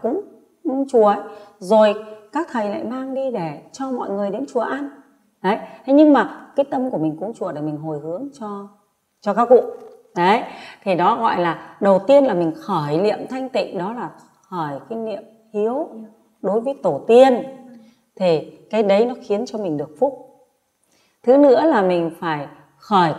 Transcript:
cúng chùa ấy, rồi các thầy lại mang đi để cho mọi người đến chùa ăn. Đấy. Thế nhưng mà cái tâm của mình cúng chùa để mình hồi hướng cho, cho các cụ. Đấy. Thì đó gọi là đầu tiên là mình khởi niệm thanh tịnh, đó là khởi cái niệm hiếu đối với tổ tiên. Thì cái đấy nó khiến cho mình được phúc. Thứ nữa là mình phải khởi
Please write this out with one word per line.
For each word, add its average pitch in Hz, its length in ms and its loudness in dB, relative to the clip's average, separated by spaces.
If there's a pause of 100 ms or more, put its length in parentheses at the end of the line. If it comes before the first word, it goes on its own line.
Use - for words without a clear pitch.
cúng 359 200 -4 (680)
chùa 220 160 6
ấy, 202 120 2 (400)
rồi 208 360 4 (380)
các 339 180 -4
thầy 214 180 -4
lại 208 140 -8
mang 262 300 -8
đi 269 180 -4
để 165 300 -8 (100)
cho 269 200 -8
mọi 240 180 -6
người 202 200 -4
đến 214 240 -6
chùa 240 60 0
ăn. 269 300 -6 (520)
Đấy. - 160 0 (280)
Thế 262 80 2
nhưng 302 200 8
mà - 420 0
cái 277 160 0
tâm 254 180 -4
của 214 80 -4
mình 156 220 -4
cúng 208 140 -8
chùa 185 180 -8
để 147 100 -10
mình 151 160 -8
hồi 151 220 -8
hướng 175 280 -10 (120)
cho, 202 280 -12 (540)
cho 202 120 -4
các 220 160 2
cụ. 240 120 8 (540)
Đấy. 185 280 2 (400)
Thì 190 120 -2
đó 190 240 2
gọi 190 220 -2
là 165 380 -6
đầu 196 200 4
tiên 277 240 6
là 240 100 0
mình 170 220 0
khởi 156 420 -4
niệm 202 320 -2
thanh 262 200 -8
tịnh, - 280 -4
đó 185 160 -6
là 208 160 -10 (400)
khởi 151 300 -8 (100)
cái 226 100 -8
niệm 220 240 -8 (300)
hiếu 233 360 -2 (520)
đối 202 200 -2
với 269 120 -4 (100)
tổ 147 240 -2
tiên. 240 360 8 (720)
Thì 160 420 -2 (120)
cái 214 140 0
đấy 202 220 4
nó 247 80 -6 (100)
khiến 208 220 -4
cho 226 120 -10
mình 180 200 -4
được - 120 -8 (100)
phúc. 269 140 0 (1080)
Thứ 262 140 6
nữa 269 280 6
là 285 160 4
mình 175 380 0
phải 151 280 -6 (300)
khởi 180 400 2